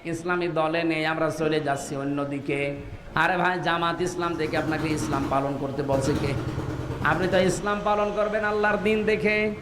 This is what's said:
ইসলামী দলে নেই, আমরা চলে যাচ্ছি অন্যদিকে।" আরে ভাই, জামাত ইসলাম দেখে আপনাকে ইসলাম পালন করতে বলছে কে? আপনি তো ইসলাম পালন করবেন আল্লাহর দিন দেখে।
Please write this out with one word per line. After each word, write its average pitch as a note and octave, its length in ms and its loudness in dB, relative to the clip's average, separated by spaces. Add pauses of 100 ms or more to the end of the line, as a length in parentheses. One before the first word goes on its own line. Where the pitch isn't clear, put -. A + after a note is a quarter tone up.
ইসলামী E3+ 440 -2
দলে D#3+ 360 0
নেই, D#3 220 0
আমরা D#3+ 240 0
চলে D#3 300 0
যাচ্ছি C#3 360 -2
অন্যদিকে।" C#3+ 800 -2 (380)
আরে E3+ 220 2
ভাই, F3+ 240 2
জামাত E3+ 400 0
ইসলাম E3+ 340 -2
দেখে D#3 220 -2
আপনাকে D#3 320 0
ইসলাম C#3+ 420 0
পালন C#3 300 0
করতে C3+ 220 -2
বলছে C3+ 380 2
কে? A#2+ 120 0 (720)
আপনি E3 240 2
তো F#3 100 4
ইসলাম G3 460 2
পালন G#3 320 2
করবেন G#3+ 280 0
আল্লাহর G#3 320 2
দিন G#3+ 280 2
দেখে। G#3+ 380 2 (200)